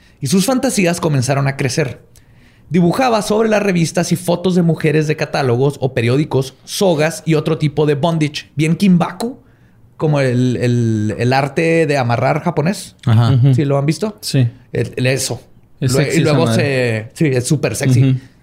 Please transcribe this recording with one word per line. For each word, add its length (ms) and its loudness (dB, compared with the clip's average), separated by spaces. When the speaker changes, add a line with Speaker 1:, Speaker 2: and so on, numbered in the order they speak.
Speaker 1:
Y 60 -6
sus 200 2
fantasías 540 0
comenzaron 480 0
a 80 -4
crecer. 460 -4
Dibujaba 520 2
sobre 260 0
las 140 2
revistas 500 0
y 40 0
fotos 380 -2
de 80 2
mujeres 440 0
de 100 -2
catálogos 640 0
o 140 -2
periódicos, 600 0
sogas 600 -2
y 100 0
otro 220 0
tipo 300 0
de 80 2
bondage. 600 -2
Bien 200 0
Kimbaku, 640 2
como 240 0
el, 380 0
el, 600 0
el 140 0
arte 540 2
de 100 0
amarrar 460 0
japonés. 540 -4
Speaker 2:
Ajá. 260 4
Speaker 3:
Ujú. 220 4
Speaker 1:
¿Sí 100 2
lo 140 0
han 80 -2
visto? 340 -4
Speaker 3:
Sí. 280 0
Speaker 1:
El, 240 -4
el 100 -2
eso. 340 -4
Speaker 3:
Es 120 -2
Speaker 1:
Lue-, 40 0
Speaker 3:
sexy 240 0
Speaker 1:
y 40 2
luego 200 2
Speaker 3:
esa 80 0
madre. 640 -2
Speaker 1:
se, 160 0
sí, 60 0
es 120 -2
súper 280 -2
sexy. 340 2
Speaker 3:
Ujú. 80 0